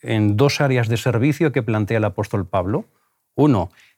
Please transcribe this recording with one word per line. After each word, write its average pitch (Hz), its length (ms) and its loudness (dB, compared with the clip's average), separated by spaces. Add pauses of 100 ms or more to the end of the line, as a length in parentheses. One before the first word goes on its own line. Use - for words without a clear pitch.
en 104 360 0
dos 143 240 2
áreas 127 260 0
de 113 100 0
servicio 135 540 0
que 123 120 -2
plantea 107 340 -2
el 107 60 0
apóstol 101 420 -4
Pablo. 101 400 -4 (500)
Uno, 123 360 2 (260)